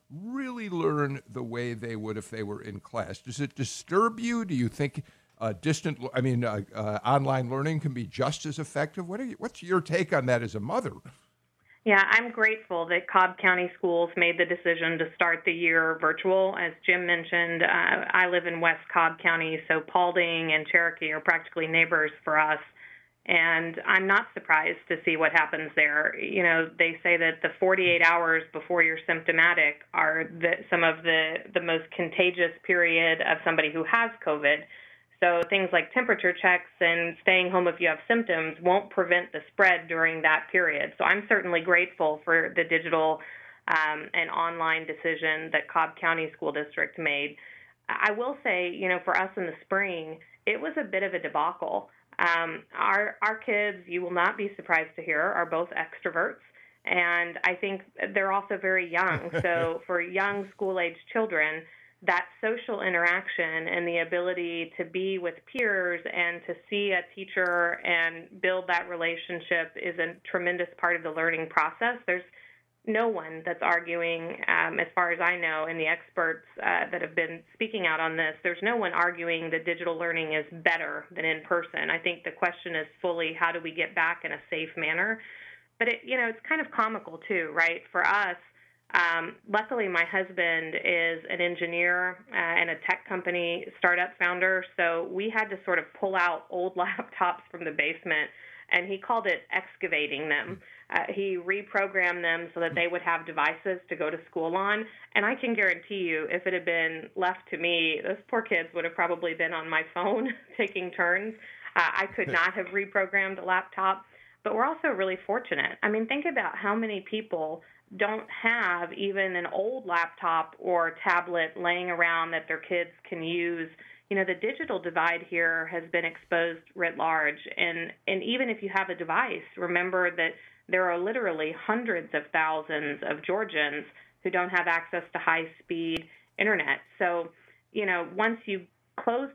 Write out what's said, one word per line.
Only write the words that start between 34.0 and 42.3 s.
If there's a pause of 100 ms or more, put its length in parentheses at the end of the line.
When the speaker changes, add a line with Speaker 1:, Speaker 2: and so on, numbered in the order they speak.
Speaker 2:
covid. (600)
So
things
like
temperature
checks
and
staying
home
if
you
have
symptoms
won't
prevent
the (100)
spread
during
that
period.
So
I'm
certainly
grateful
for